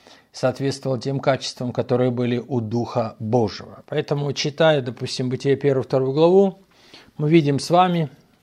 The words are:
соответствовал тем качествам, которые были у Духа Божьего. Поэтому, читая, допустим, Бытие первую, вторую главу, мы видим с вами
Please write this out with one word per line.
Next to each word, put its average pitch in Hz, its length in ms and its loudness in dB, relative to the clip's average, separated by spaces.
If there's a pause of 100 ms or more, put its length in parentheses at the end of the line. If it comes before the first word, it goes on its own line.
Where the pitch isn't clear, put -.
(320)
соответствовал 131 680 -4
тем 139 200 -4
качествам, 127 520 -2
которые 123 400 0
были 120 260 -2
у 120 240 -4
Духа 113 580 -4
Божьего. 110 680 -2
Поэтому, 143 460 -4
читая, 151 480 2
допустим, 127 480 -6
Бытие 131 260 0
первую, 135 280 0
вторую 131 280 0
главу, 180 480 4 (580)
мы 151 120 0
видим 143 280 4
с - 140 -6
вами 175 380 2 (340)